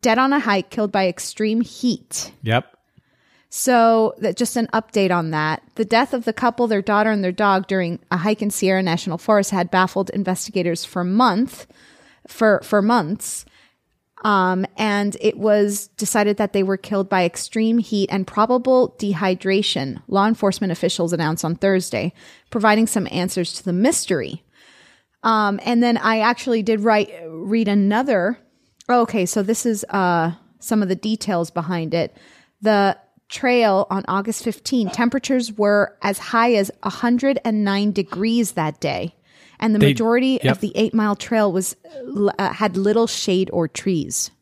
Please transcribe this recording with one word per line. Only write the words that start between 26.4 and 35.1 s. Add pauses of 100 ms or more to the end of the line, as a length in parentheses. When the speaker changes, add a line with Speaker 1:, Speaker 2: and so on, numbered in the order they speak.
Speaker 1:
did
write, (140)
read
another. (500)
Okay,
so
this
is,
uh, (300)
some
of
the
details
behind
it. (440)
The (320)
trail
on
August
fifteen,
temperatures